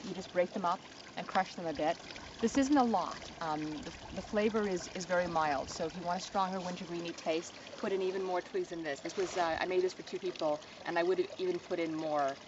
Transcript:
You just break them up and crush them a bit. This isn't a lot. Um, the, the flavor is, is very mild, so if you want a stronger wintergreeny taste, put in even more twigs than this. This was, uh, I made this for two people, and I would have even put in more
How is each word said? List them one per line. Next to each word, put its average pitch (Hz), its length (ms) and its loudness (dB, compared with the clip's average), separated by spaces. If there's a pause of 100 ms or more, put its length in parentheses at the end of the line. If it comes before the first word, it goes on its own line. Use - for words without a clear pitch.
You 185 60 -6
just 180 180 -8
break - 220 2
them 196 120 -2
up 175 140 2 (380)
and 180 80 -4
crush - 300 0
them 180 100 -6
a 160 80 -2
bit. 156 240 2 (420)
This 226 180 2
isn't 277 200 6
a 254 60 8
lot. 190 340 2 (240)
Um, 156 180 0
the, 151 320 -6 (240)
the 190 60 -4
flavor 214 440 2
is, 185 300 -2
is 185 100 -6
very 180 220 4
mild, 151 420 2
so - 160 -2
if 160 120 -2
you 185 80 -6
want 175 160 0
a - 20 -8
stronger 190 360 0
wintergreeny 170 580 -4
taste, 170 360 0 (240)
put 214 140 -2
in 196 100 2
even 190 220 0
more 180 160 0
twigs 180 300 -2
than 170 120 -6
this. 147 200 -2
This - 160 -6
was, 185 180 0
uh, 165 240 2
I - 60 2
made 185 160 4
this 185 100 4
for - 120 -10
two 185 160 -6
people, 165 380 0 (280)
and 165 120 0
I 170 60 6
would 180 140 4
have 175 100 2 (100)
even 180 220 0
put 175 200 -2
in 160 140 0
more 151 400 2 (140)